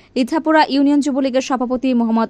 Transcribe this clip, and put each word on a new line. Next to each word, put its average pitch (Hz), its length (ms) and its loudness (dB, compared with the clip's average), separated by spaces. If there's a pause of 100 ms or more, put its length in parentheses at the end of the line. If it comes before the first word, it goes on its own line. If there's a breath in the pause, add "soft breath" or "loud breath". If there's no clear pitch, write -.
(160 soft breath)
ইসাপুরা 311 540 2
ইউনিয়ন 285 360 2
যুবলীগের 269 440 -2
সভাপতি 254 440 -2
মোহাম্মদ 226 360 0